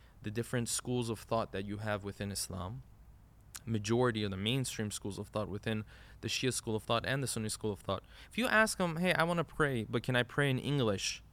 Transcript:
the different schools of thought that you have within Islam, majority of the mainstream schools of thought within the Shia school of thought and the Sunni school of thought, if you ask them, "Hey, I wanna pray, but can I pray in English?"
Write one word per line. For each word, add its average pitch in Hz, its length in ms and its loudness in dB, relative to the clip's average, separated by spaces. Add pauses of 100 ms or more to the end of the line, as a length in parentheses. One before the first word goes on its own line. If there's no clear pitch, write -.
(220)
the 110 80 -6
different 117 380 -2
schools 123 420 0
of 104 80 -2
thought - 340 0
that 98 140 -4
you 104 120 -4
have 104 240 -2
within 101 280 -4
Islam, 95 520 -6 (840)
majority 113 560 2
of 104 80 0
the 95 80 -4
mainstream 110 520 -2
schools 98 280 -8
of 104 100 -8
thought 104 200 -4
within 107 360 -2 (380)
the 117 60 -4
Shia 123 240 0
school 110 240 -2
of 104 60 -2
thought 117 240 2
and 135 160 2
the 127 40 0
Sunni 110 240 -2
school 107 220 -2
of 95 80 -6
thought, - 240 -2 (260)
if - 80 -4
you 240 80 2
ask 214 320 4
them, 170 180 2
"Hey, 180 160 4
I 156 120 4
wanna 170 200 2
pray, 135 440 0
but 117 140 0
can 127 140 2
I 123 60 6
pray 139 260 2
in 131 100 4
English?" 117 640 2 (100)